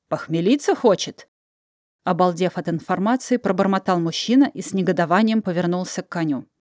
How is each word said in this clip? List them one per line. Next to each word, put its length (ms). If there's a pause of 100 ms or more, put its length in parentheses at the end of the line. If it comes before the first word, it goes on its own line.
похмелиться 680
хочет?» 560 (760)
Обалдев 520
от 120
информации, 680
пробормотал 640
мужчина 460
и 160
с 120
негодованием 680
повернулся 600
к 60
коню. 400 (200)